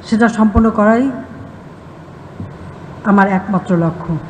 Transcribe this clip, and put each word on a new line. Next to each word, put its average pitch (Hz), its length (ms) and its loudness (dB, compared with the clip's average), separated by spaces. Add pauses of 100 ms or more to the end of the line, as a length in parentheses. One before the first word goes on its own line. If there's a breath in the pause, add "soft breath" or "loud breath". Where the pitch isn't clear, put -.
সেটা 226 240 4
সম্পন্ন 220 420 4
করাই 220 400 4 (1900)
আমার 196 240 4
একমাত্র 190 480 -2
লক্ষ্য। 165 420 -2 (120)